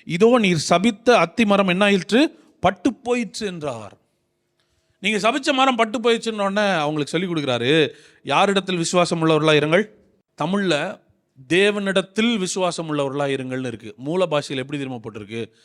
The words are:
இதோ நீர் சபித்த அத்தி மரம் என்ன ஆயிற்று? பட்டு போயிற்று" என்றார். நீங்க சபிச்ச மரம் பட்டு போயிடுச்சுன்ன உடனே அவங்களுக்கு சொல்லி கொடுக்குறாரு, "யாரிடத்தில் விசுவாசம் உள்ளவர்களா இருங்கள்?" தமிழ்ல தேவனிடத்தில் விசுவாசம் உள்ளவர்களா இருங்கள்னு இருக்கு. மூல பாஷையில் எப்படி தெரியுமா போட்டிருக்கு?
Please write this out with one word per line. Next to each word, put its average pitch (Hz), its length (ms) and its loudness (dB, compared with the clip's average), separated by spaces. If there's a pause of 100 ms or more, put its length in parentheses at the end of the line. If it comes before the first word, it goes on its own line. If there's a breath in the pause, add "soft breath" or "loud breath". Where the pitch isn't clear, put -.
இதோ 220 340 4
நீர் 180 300 2
சபித்த 202 420 2
அத்தி 202 340 4
மரம் 196 240 2
என்ன 180 160 0
ஆயிற்று? 202 600 2 (160)
பட்டு 202 340 0
போயிற்று" 233 520 -4
என்றார். 139 580 -10 (960)
நீங்க 208 320 0
சபிச்ச 302 200 0
மரம் 262 240 2
பட்டு 226 240 0
போயிடுச்சுன்ன 226 480 -2
உடனே 202 240 0
அவங்களுக்கு 151 340 -2
சொல்லி 175 200 -2
கொடுக்குறாரு, 139 600 0 (340 loud breath)
"யாரிடத்தில் 190 540 0
விசுவாசம் 165 500 0
உள்ளவர்களா 156 260 4
இருங்கள்?" 156 340 4 (560)
தமிழ்ல 175 580 -2 (480)
தேவனிடத்தில் 202 880 0
விசுவாசம் 175 560 -4
உள்ளவர்களா 143 300 -2
இருங்கள்னு 131 440 -4
இருக்கு. 110 300 -12
மூல 165 300 -2
பாஷையில் 147 380 -4
எப்படி 143 180 -8
தெரியுமா 127 200 -10
போட்டிருக்கு? 107 500 -12 (120)